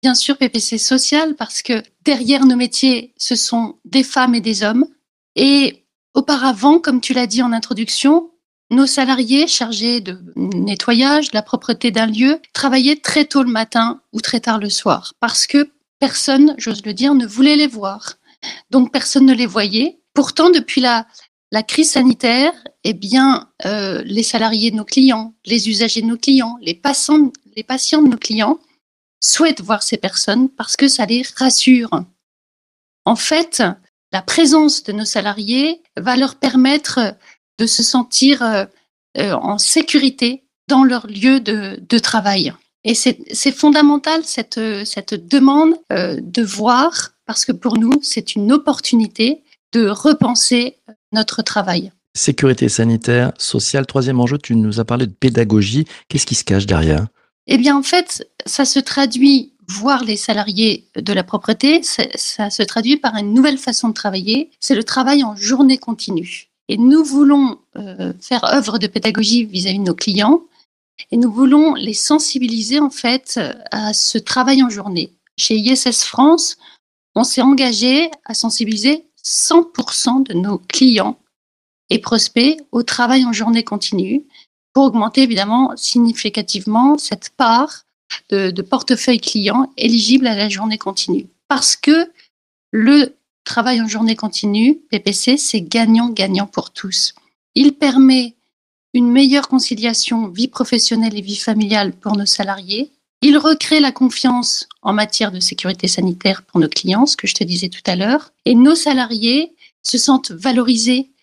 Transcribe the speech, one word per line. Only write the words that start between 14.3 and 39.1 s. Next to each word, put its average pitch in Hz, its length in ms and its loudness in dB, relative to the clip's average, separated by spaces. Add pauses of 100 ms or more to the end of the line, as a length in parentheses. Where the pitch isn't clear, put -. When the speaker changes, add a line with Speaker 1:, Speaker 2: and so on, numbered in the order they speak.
Speaker 1:
tard 220 180 -2
le 208 100 -6
soir, - 520 -4
parce - 260 -2
que 294 240 0 (300)
personne, 285 580 2
j'ose 214 260 -8
le 214 100 -8
dire, 277 200 0
ne 240 120 2
voulait 269 280 2
les 294 140 2
voir. 208 460 -10 (560)
Donc 254 220 2
personne 269 320 2
ne 262 80 6
les 240 140 0
voyait. 214 540 -2 (140)
Pourtant, 320 360 2
depuis 311 300 0
la, 240 260 0 (460)
la 214 100 -2
crise - 300 0
sanitaire, 254 600 2 (300)
eh 214 100 -2
bien, 240 580 0 (160)
euh, 196 380 -6
les 208 200 -4
salariés 220 480 -2
de 220 40 -6
nos 214 80 -6
clients, 233 500 0 (120)
les 226 220 -2
usagers 220 340 -2
de 226 60 -2
nos 233 100 -4
clients, 240 420 2
les 175 140 -8
passants, 285 560 0 (240)
les 220 80 -12
patients 285 400 0
de 285 60 6
nos 233 100 0
clients 220 400 -2 (640)
souhaitent 320 400 2
voir 208 220 -4
ces - 120 -4
personnes 220 520 -2
parce - 280 -8
que 277 120 2
ça 240 180 0
les 240 160 -2 (140)
rassure. 247 680 2 (1040)
En 226 120 2
fait, 320 460 -2 (500)
la 190 100 -4
présence 302 600 4
de - 80 -10
nos 208 140 -6
salariés 220 800 -4 (140)
va 247 200 -2
leur 262 180 0
permettre 262 800 0 (460)
de 233 60 0
se 233 180 0
sentir, 254 580 2
euh, 214 220 -2 (540)